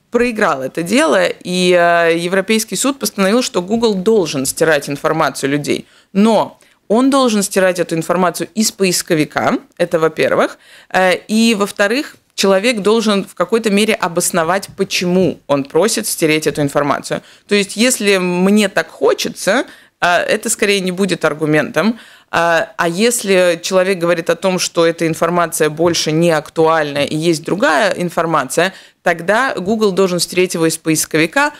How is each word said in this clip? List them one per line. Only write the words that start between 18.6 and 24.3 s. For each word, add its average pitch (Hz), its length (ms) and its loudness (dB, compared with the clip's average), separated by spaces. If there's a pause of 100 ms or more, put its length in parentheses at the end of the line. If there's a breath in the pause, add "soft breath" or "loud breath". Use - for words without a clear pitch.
так - 200 -2
хочется, - 800 -2 (340 loud breath)
а, 175 220 2
это 220 260 -2
скорее 202 320 0
не 185 100 -2
будет 180 360 -2
аргументом. 156 720 0 (320 loud breath)
А, 165 480 0
а 175 100 0
если 180 720 0
человек 185 360 0
говорит 170 320 0